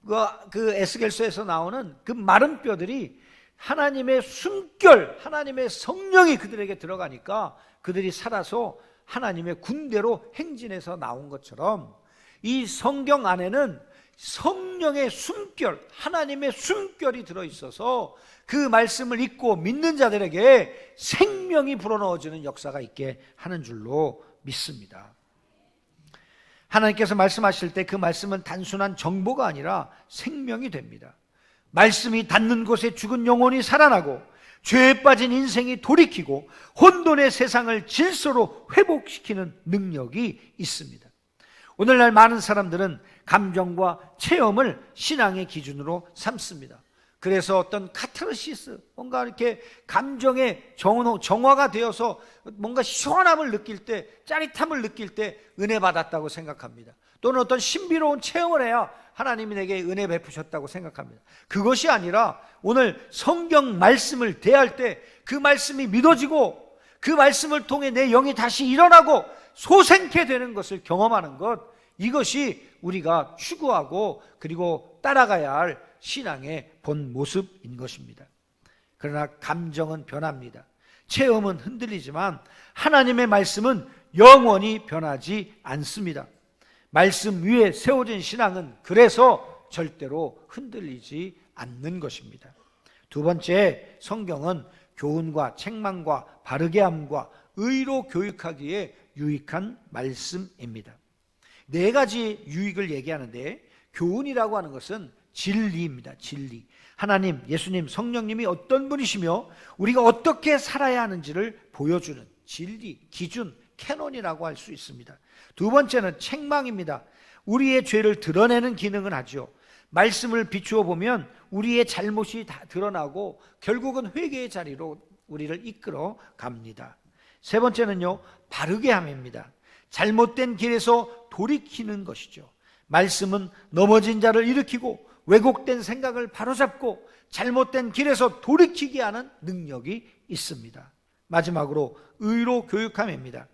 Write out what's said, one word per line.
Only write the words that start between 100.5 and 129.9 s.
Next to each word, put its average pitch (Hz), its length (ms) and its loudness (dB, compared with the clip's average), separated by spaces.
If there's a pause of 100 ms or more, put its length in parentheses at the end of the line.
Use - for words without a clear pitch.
네 175 260 0
가지 226 540 -2
유익을 180 440 -6
얘기하는데 139 720 -10 (280)
교훈이라고 220 640 -4
하는 165 160 -8
것은 156 400 -14 (200)
진리입니다. 165 840 -6
진리. 135 480 -16 (300)
하나님, 190 520 -2
예수님, 165 400 -4
성령님이 226 580 -8
어떤 262 420 -2
분이시며 220 600 -4 (300)
우리가 240 240 2
어떻게 285 560 4
살아야 262 440 -2
하는지를 185 560 -6 (140)
보여주는 151 540 -4 (180)
진리, 202 560 -16 (100)
기준, 180 460 -10 (200)
캐논이라고 247 720 -10
할 151 100 -10
수 - 160 -20
있습니다. 131 460 -20 (380)
두 104 140 -2
번째는 240 480 0
책망입니다. 254 840 -6 (420)
우리의 262 380 2
죄를 214 360 0
드러내는 233 560 2
기능은 196 380 -6
하죠. 131 380 -12 (380)
말씀을 226 600 0
비추어 202 320 -2
보면 180 460 -4 (220)
우리의 240 360 0
잘못이 214 600 -6
다 - 220 -20
드러나고 180 720 -8 (200)
결국은 240 540 -4
회개의 269 360 -8
자리로 156 500 -14 (260)
우리를 151 400 -12
이끌어 190 520 -12 (180)
갑니다. 120 600 -18 (440)
세 - 180 -2
번째는요, 202 640 -2 (300)
바르게 214 400 -2
함입니다. 131 600 -4 (380)
잘못된 233 680 0